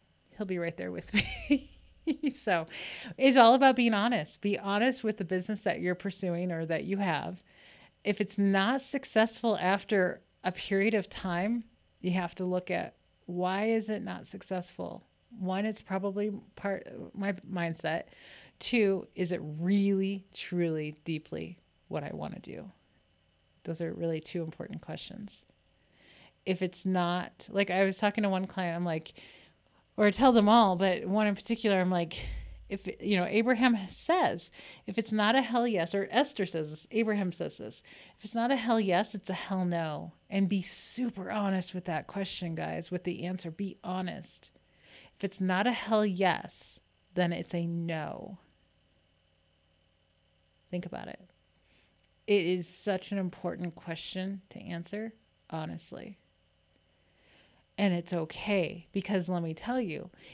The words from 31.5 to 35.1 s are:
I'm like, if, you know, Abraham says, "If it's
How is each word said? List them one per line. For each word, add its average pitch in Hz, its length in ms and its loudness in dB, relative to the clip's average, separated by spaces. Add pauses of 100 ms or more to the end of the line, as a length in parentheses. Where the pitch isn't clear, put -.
I'm 180 100 4
like, 175 260 0 (540)
if, - 180 -8 (120)
you 202 180 2
know, 180 80 4
Abraham 233 520 4 (120)
says, - 600 0 (340)
"If 196 120 -6
it's 220 140 -4